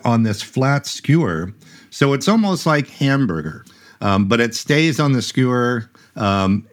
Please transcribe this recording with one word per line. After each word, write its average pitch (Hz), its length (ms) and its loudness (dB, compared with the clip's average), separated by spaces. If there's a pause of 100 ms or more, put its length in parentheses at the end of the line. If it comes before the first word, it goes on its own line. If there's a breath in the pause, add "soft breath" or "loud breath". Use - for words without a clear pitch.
on 117 180 2
this 107 180 -2
flat 135 440 -2
skewer. 98 680 -2 (360 soft breath)
So 139 220 0
it's 139 160 -2
almost 202 380 0
like 147 240 0
hamburger, 104 760 -2 (380 soft breath)
um, 101 260 2
but 117 140 2
it 117 140 -2
stays 156 440 0
on 143 140 2
the 123 80 0
skewer, 123 680 -2 (280 soft breath)
um, 98 560 0